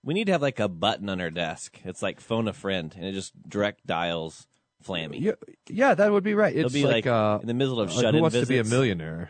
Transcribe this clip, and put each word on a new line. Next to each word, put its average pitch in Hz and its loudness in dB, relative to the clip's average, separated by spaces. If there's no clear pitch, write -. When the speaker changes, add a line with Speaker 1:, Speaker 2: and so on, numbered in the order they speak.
Speaker 1:
we 143 -6
need 214 -2
to 196 2
have, 165 2
like, 135 -2
a 104 0
button 98 -2
on 95 -4
our 87 -4
desk. 82 -8
It's 92 -10
like 95 -4
phone 113 -2
a 98 -4
friend, 90 -6
and 87 -12
it 95 -6
just 95 -8
direct 104 -2
dials 82 -4
Flammy. 82 -6
Speaker 2:
Yeah, 202 0
yeah, 240 2
that 202 4
would 202 2
be 208 0
right. 202 2
Speaker 1:
He'll 151 2
Speaker 2:
It's 123 -2
Speaker 1:
be, 143 2
Speaker 2:
like, 117 4
Speaker 1:
like, - 2
Speaker 2:
uh, 107 4
Speaker 1:
in 107 -8
the 117 -2
middle 127 0
of 95 0
Speaker 2:
uh, 80 -6
Speaker 1:
shut-in 120 4
Speaker 2:
Who 156 6
Wants 160 2
to 143 2
Be 127 2
a 113 2
Speaker 1:
visits. 110 -2
Speaker 2:
Millionaire? 87 0